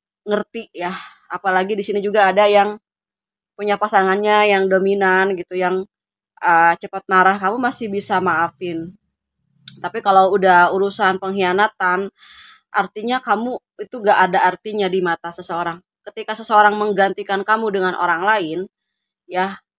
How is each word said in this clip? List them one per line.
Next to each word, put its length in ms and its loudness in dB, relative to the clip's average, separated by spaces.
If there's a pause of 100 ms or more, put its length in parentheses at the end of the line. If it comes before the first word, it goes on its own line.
(240)
ngerti 480 -6
ya. 240 -8 (320)
Apalagi 480 -2
di 80 -6
sini 160 -4
juga 320 2
ada 160 4
yang 320 2 (760)
punya 240 -2
pasangannya 720 2
yang 160 2
dominan 720 2
gitu, 160 -12
yang, 320 -2 (560)
eh, 320 4
cepat 320 -14
marah, 320 4
kamu 160 -2
masih 320 -6
bisa 320 -2
maafin. 760 -4 (840)
Tapi 240 -8
kalau 320 4
udah 400 4
urusan 480 -2
pengkhianatan, 880 -2 (600)
artinya 520 -4
kamu 320 -4 (240)
itu 240 -12
gak 160 4 (120)
ada 120 2
artinya 480 -2
di 80 0
mata 320 -4
seseorang. 480 -8 (240)
Ketika 340 -10
seseorang 400 4
menggantikan 680 -2
kamu 260 0
dengan 240 -2
orang 300 -2
lain, 320 -2 (640)
ya, 320 -4 (220)